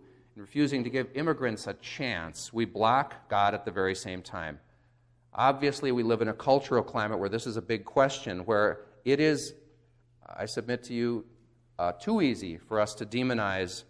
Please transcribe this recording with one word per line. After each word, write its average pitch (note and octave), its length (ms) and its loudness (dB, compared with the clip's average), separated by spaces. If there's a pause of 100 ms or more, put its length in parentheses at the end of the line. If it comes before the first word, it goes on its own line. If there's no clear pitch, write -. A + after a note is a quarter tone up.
(340)
in G#2 80 -18
refusing C3+ 420 0
to A#2 60 -4
give B2+ 240 -2
immigrants C3 520 -2
a G2+ 80 -6
chance, F2 760 -8
we A2+ 140 0
block A#2 640 2
God G2+ 240 4
at G#2 100 -6
the G#2+ 60 -4
very F#2+ 240 2
same F#2 260 -8
time. D#2+ 400 -10 (720)
Obviously, C3+ 600 2
we B2 100 2
live A2+ 200 2
in A2 60 0
a G#2+ 60 -4
cultural C3+ 480 2
climate G#2+ 360 -2
where G2 100 -2
this A2+ 180 -4
is A2+ 100 -6
a A2+ 60 -4
big A2+ 220 -2
question, C3+ 560 2
where G#2 400 2 (240)
it C#3 160 2
is, D3+ 340 2 (720)
I - 200 -10
submit A#2+ 380 -6
to B2 100 -10
you, A#2 300 -2 (540)
uh, F2 140 0
too G#3+ 280 0
easy G2+ 360 0
for G#2+ 240 -2
us G#2 140 2
to A2 120 -8
demonize G#2 840 -2